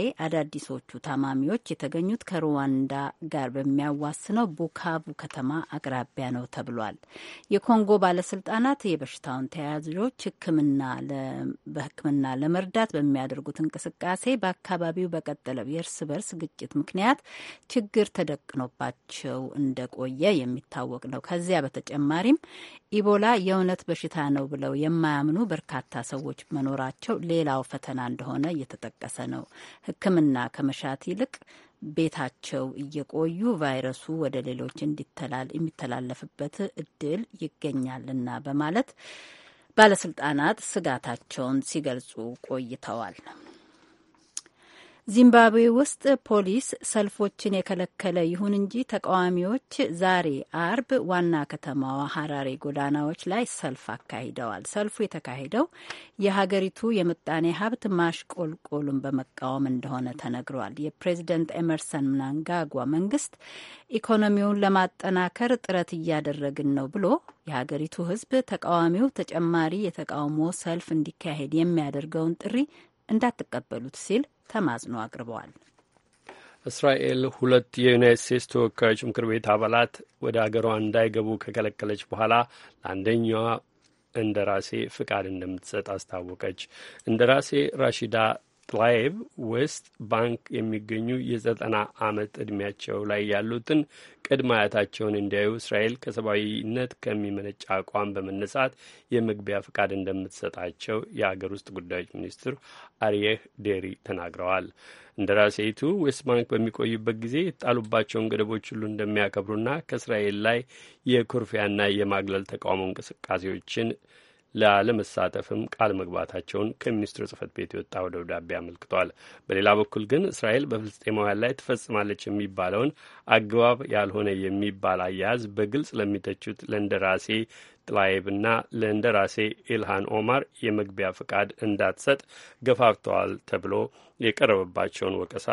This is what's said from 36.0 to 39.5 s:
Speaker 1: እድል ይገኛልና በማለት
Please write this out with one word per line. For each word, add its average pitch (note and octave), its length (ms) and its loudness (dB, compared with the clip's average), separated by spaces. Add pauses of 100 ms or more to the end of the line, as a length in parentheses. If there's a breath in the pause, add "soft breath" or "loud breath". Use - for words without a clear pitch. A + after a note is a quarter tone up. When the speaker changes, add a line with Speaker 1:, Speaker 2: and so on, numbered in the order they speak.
Speaker 1:
እድል D#3+ 460 -6 (140)
ይገኛልና C3 880 -6 (120)
በማለት D3 520 -2 (840 loud breath)